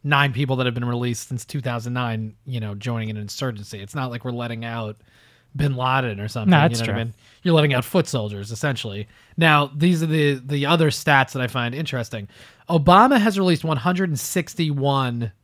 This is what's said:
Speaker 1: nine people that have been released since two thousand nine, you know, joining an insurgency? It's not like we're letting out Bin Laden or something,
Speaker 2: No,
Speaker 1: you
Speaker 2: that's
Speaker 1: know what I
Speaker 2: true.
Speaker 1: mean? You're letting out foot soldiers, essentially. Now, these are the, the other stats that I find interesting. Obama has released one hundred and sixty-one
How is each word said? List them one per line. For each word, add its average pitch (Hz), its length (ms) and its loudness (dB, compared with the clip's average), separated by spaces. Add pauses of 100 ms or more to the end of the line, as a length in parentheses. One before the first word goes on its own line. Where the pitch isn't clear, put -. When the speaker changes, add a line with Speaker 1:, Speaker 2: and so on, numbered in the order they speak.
Speaker 1:
nine 143 300 2
people 131 240 -2
that 127 100 0
have 123 80 0
been 120 120 -4
released 120 420 -4
since 127 160 -8
two 143 160 -8
thousand 120 320 -6
nine, 113 420 -4 (120)
you 127 120 -6
know, 107 160 -6
joining 110 360 -6
an 107 80 -8
insurgency? 104 640 -8
It's 101 140 -14
not 131 160 -4
like 120 140 -10
we're 123 60 -6
letting 117 340 -8
out 113 320 -8 (580)
Bin 139 220 -2
Laden 127 440 0
or 107 80 -6
something, 110 220 0
Speaker 2:
No, 151 120 8
Speaker 1:
you 165 80 4
Speaker 2:
that's 117 100 -4
Speaker 1:
know 110 60 -2
what 107 40 -4
I - 40 -2
Speaker 2:
true. 113 100 -2
Speaker 1:
mean? 117 100 -8 (280)
You're 175 120 2
letting 151 200 4
out 127 100 0
foot 180 240 0
soldiers, 104 420 -6
essentially. 113 580 -6 (280)
Now, 151 400 4
these 165 260 4
are 165 40 0
the, 147 360 2
the 139 220 -2
other 160 240 4
stats 135 440 2
that 131 100 -2
I 123 40 0
find 120 280 -2
interesting. 120 540 -6 (420)
Obama 190 500 6
has 202 180 2
released 180 240 2
one 160 140 0
hundred 180 320 0
and 139 100 -2
sixty-one 135 1120 -2 (120)